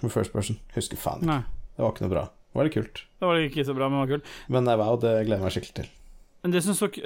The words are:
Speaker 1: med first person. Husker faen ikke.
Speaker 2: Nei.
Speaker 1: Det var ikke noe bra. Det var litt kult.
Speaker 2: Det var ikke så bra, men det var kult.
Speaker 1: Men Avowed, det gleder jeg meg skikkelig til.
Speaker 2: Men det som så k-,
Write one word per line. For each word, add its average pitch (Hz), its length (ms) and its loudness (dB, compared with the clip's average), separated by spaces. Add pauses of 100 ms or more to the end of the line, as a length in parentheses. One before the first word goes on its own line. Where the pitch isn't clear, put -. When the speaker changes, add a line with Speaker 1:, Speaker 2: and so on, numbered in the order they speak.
Speaker 1:
med 117 100 -2
first 107 200 -2
person. 107 260 -2 (160)
Husker - 220 -4
faen - 260 -4
ikke. 160 80 2
Speaker 2:
Nei. 139 80 0 (340)
Speaker 1:
Det - 120 -6
var 107 80 2
ikke - 120 -4
noe 92 80 0
bra. 78 160 2
Det - 300 -6
var 147 80 4
litt 156 80 -2
kult. - 260 -4 (180)
Speaker 2:
Det 185 100 0
var 165 120 4
ikke 143 240 0
så 135 120 -2
bra, 135 120 2
men 139 80 2
det 139 60 2
var 131 140 0
kult. - 120 -10 (200)
Speaker 1:
Men 127 200 4
Avowed, 113 320 4
det 117 120 4 (120)
gleder 104 160 2
jeg 92 60 0
meg - 100 -2
skikkelig - 220 -8
til. - 100 -8 (540)
Speaker 2:
Men 180 100 2
det 175 100 2
som 190 140 0
så 208 100 2
k-, - 180 -6